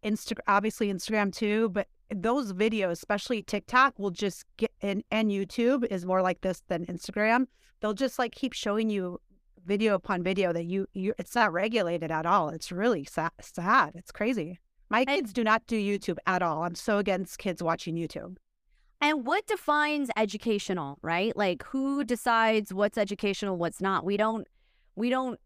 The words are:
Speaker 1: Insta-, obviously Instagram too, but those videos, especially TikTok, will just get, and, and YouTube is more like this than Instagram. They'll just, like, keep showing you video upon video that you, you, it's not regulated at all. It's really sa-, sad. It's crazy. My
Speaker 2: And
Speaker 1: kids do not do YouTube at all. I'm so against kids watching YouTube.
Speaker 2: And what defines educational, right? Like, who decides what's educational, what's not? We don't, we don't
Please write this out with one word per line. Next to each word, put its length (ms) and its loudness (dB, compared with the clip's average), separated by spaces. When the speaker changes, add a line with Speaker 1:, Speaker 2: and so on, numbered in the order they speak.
Speaker 1:
Insta-, 460 -2
obviously 440 2
Instagram 400 0
too, 360 2
but 180 0
those 380 0
videos, 400 2
especially 500 -2
TikTok, 560 2
will 140 -2
just 320 -4
get, 140 0
and, 300 -2
and 200 2
YouTube 600 2
is 160 -4
more 160 4
like 180 0
this 280 -2
than 180 -2
Instagram. 600 2
They'll 140 0
just, 220 -2
like, 160 -2
keep 200 -4
showing 380 0
you 300 -4
video 320 2
upon 260 -2
video 300 2
that 140 -2
you, 280 -2
you, 240 -2
it's 160 -10
not 180 4
regulated 600 0
at 120 -2
all. 260 4
It's 200 -10
really 320 0
sa-, 280 -4
sad. 560 2
It's 160 -18
crazy. 480 -2
My 120 4
Speaker 2:
And 80 2
Speaker 1:
kids 240 0
do 100 0
not 240 4
do 100 -2
YouTube 420 0
at 140 2
all. 200 0
I'm 140 -4
so 220 0
against 400 -2
kids 220 -4
watching 360 -2
YouTube. 400 -8
Speaker 2:
And 260 2
what 220 0
defines 680 0
educational, 840 -2
right? 340 0
Like, 280 0
who 400 -2
decides 680 2
what's 240 0
educational, 600 -2
what's 240 -2
not? 240 0
We 120 0
don't, 300 0
we 160 -2
don't 360 -2